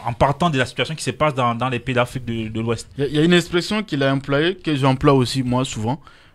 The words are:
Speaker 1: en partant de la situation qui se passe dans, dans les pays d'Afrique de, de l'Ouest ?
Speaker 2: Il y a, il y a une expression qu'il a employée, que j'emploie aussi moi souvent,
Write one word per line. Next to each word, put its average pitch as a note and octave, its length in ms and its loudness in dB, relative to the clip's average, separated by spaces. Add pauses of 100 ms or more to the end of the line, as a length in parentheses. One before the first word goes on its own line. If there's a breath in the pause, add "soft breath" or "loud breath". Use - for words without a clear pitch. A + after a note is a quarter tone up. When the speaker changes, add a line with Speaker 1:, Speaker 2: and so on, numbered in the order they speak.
Speaker 1:
en B2 100 -2
partant D#3+ 360 2
de D3 80 0
la B2+ 80 2
situation C3+ 300 -4
qui - 80 -12
se C3 80 -4
passe D3+ 240 0
dans, A#2+ 180 0
dans B2 160 -2
les B2 80 -4
pays C3 160 -4
d'Afrique B2 320 -2
de, A2+ 220 -4
de A2+ 120 -6
l'Ouest ? A2+ 380 -4
Speaker 2:
Il C3+ 60 -2
y - 20 0
a, - 20 -4
il C#3 100 -4
y - 20 2
a D3+ 40 4
une F3 100 6
expression F3 500 0
qu'il C#3+ 180 -4
a C3+ 100 2
employée, C#3 440 0
que D#3 200 -4
j'emploie C#3 380 4
aussi C3 300 2
moi B2 200 0
souvent, A#2 380 -4 (340 soft breath)